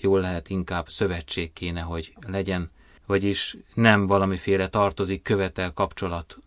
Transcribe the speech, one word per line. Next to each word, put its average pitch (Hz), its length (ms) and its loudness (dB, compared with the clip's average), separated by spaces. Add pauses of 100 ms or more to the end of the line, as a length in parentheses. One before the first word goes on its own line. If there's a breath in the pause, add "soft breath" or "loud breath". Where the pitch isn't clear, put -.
jól 95 200 4
lehet, 90 280 -4
inkább 90 400 -4
szövetség 87 640 -4
kéne, 85 280 -6
hogy 82 340 -8 (140)
legyen, 92 420 -2 (360 soft breath)
vagyis 98 500 0 (180)
nem 107 320 6
valamiféle 95 640 2
tartozik, 98 540 0
követel 95 500 -2
kapcsolat 85 760 -6